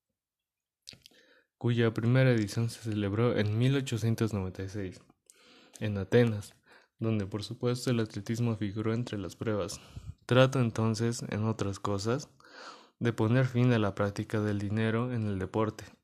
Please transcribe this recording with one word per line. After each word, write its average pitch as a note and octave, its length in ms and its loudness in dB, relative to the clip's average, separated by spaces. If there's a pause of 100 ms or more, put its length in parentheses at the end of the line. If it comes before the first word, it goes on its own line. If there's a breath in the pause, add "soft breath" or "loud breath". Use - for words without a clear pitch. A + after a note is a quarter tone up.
(1600 soft breath)
cuya A#2 340 2
primera B2 380 4
edición A#2 400 2
se - 120 -12
celebró G#2+ 540 0
en G#2+ 220 2
mil C3 200 2
ochocientos A2+ 540 0
noventa F#2+ 300 -4
y F#2+ 80 -8
seis F#2+ 320 -10 (760 loud breath)
en G#2+ 180 -4
Atenas, A2 560 2 (460 soft breath)
donde A2 260 0
por G#2 180 -6
supuesto B2 460 -4
el A#2+ 100 2
atletismo A2+ 580 -2
figuró G#2+ 360 -2
entre A#2 240 -4
las F2+ 180 -8
pruebas. G#2 460 -4 (460 loud breath)
Trata C3 340 4
entonces, A2+ 680 0
en A2 140 -2
otras G2+ 340 -2
cosas, G#2+ 500 -2 (680 loud breath)
de A#2+ 120 2
poner B2 360 2
fin B2 260 4
a A2+ 60 4
la G2+ 160 0
práctica G#2 440 -2
del G#2 200 0
dinero A2 520 -2
en A2 140 -2
el G2 140 -2
deporte G#2+ 460 -2 (180)